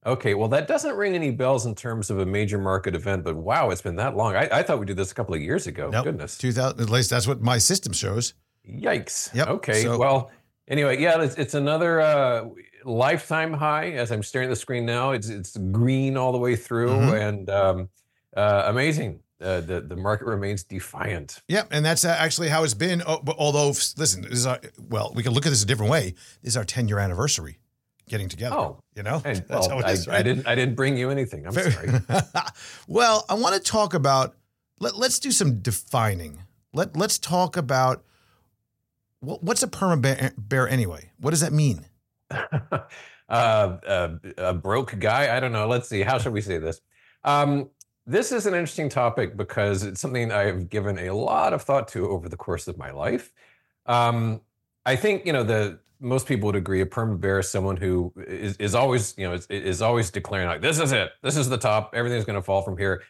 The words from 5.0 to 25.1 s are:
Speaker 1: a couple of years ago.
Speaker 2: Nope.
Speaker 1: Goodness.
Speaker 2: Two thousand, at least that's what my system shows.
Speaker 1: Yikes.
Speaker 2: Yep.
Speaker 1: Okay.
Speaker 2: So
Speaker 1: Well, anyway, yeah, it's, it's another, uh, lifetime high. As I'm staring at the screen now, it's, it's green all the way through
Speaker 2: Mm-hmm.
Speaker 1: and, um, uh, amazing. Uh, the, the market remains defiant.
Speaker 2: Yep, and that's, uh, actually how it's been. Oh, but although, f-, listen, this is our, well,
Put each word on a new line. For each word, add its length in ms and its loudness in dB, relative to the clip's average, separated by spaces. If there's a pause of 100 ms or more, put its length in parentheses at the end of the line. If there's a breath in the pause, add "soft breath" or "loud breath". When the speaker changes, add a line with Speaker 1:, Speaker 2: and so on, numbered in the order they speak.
Speaker 1:
a 20 -16
couple 200 -4
of 60 -2
years 280 -2
ago. 200 -8
Speaker 2:
Nope. 160 0
Speaker 1:
Goodness. 320 -6
Speaker 2:
Two 160 -2
thousand, 280 0
at 100 0
least 180 2
that's 200 2
what 120 -2
my 160 4
system 360 2
shows. 420 -2 (340)
Speaker 1:
Yikes. 640 -4
Speaker 2:
Yep. 160 0
Speaker 1:
Okay. 340 0
Speaker 2:
So 140 2
Speaker 1:
Well, 360 2 (360 loud breath)
anyway, 320 2
yeah, 220 4
it's, 140 0
it's 180 -4
another, 460 2
uh, 480 4 (360)
lifetime 720 0
high. 380 0
As 180 -4
I'm 140 -2
staring 240 -2
at 20 -2
the 60 0
screen 280 -4
now, 280 0
it's, 160 -4
it's 280 -10
green 640 2
all 140 2
the 60 0
way 180 2
through 340 0
Speaker 2:
Mm-hmm. 240 4
Speaker 1:
and, 360 -2
um, 380 2 (480)
uh, 300 4
amazing. 540 0 (220)
Uh, 180 -2
the, 200 -4
the 160 -10
market 300 -2
remains 360 -4
defiant. 840 -8
Speaker 2:
Yep, 240 0
and 120 2
that's, 200 4
uh, 140 2
actually 300 0
how 140 2
it's 100 2
been. 320 0
Oh, 180 -2
but 140 -4
although, 340 4
f-, 280 -2
listen, 240 0
this 100 -10
is 140 0
our, 120 -2 (300)
well, 260 -2